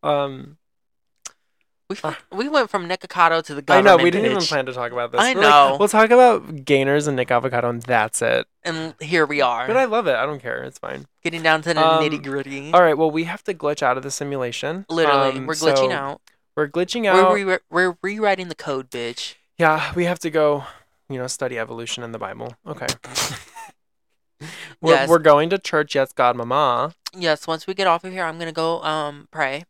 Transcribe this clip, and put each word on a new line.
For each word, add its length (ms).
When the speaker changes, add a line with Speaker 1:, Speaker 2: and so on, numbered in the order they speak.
Speaker 1:
Um, 560
Speaker 2:
We 80
fu-, 100
Speaker 1:
uh, 60
Speaker 2:
we 160
went 220
from 180
Nick 160
Avocado 380
to 140
the 120
Speaker 1:
I 140
know, 160
Speaker 2:
government, 60
Speaker 1:
we 80
didn't 160
even 100
Speaker 2:
bitch. 120
Speaker 1:
plan 180
to 60
talk 180
about 200
this. 100
Speaker 2:
I 120
Speaker 1:
We're 80
like, 80
Speaker 2:
know. 300
Speaker 1:
"We'll 100
talk 220
about 520
Gaynors 440
and 100
Nick 140
Avocado, 380
and 120
that's 400
it." 260
Speaker 2:
And 380
here 240
we 160
are. 260
Speaker 1:
But 100
I 80
love 220
it. 80
I 100
don't 160
care. 220
It's 160
fine. 260
Speaker 2:
Getting 200
down 200
to 100
the 120
Speaker 1:
Um, 180
Speaker 2:
nitty-gritty. 680
Speaker 1:
all 80
right, 160
well, 140
we 140
have 200
to 80
glitch 300
out 140
of 60
the 80
simulation. 760
Speaker 2:
Literally, 500
Speaker 1:
Um, 80
Speaker 2:
we're 80
glitching 340
Speaker 1:
so 20
Speaker 2:
out. 300
Speaker 1:
we're 120
glitching 440
Speaker 2:
We're 120
Speaker 1:
out. 100
Speaker 2:
re-, 260
we're 320
rewriting 460
the 60
code, 360
bitch. 440
Speaker 1:
Yeah, 380
we 100
have 140
to 100
go, 360
you 80
know, 80
study 320
evolution 460
in 80
the 80
Bible. 340
Okay. 180
<laughs> 320
We're, 120
Speaker 2:
Yes. 160
Speaker 1:
we're 100
going 300
to 100
church. 360
Yes, 180
God, 240
Mama. 560
Speaker 2:
Yes, 320
once 220
we 60
get 140
off 180
of 80
here, 100
I'm 160
gonna 140
go, 300
um, 480
pray. 380